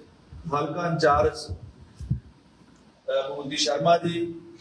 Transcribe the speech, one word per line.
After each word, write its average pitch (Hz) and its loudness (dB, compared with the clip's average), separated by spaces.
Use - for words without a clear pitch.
ਹਲਕਾ 156 -2
ਇੰਚਾਰਜ, 151 4
ਅਹ, - -8
ਮੋਦੀ 147 -8
ਸ਼ਰਮਾ 170 4
ਜੀ, 170 -2